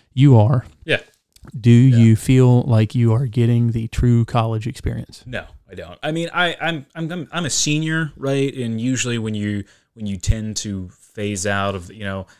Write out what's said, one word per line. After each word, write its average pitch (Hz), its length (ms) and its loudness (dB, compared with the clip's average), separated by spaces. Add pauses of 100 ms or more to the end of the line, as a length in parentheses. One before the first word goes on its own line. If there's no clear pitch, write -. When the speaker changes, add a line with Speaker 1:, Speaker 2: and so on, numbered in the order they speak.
(140)
Speaker 1:
you 131 240 6
are. 117 280 4 (200)
Speaker 2:
Yeah. 151 140 -2 (600)
Speaker 1:
Do 117 120 4
Speaker 2:
Yeah. 120 260 8
Speaker 1:
you 113 180 8
feel 127 480 4
like 110 320 2
you 117 180 2
are 131 120 0
getting 117 460 0
the 113 160 -4
true 117 380 2
college 113 420 -2
experience? - 580 -10
Speaker 2:
No, 120 200 -12 (240)
I 98 60 -20
don't. 87 280 -16
I 151 80 -6
mean, 165 220 -6
I, 175 260 -2
I'm, 143 340 -6
I'm, 165 180 -10
I'm, 175 200 -12
I'm 170 140 -6
a - 40 -4
senior, 156 680 -2
right? 139 360 -4
And 117 280 -6
usually 123 360 -4
when 110 160 -6
you, 101 300 -6 (300)
when 110 120 -12
you 98 120 -6
tend 107 400 -4
to 95 320 -10
phase 104 580 -8
out 101 260 -2
of, 90 180 -12
you 110 120 -16
know, 98 240 -8 (120)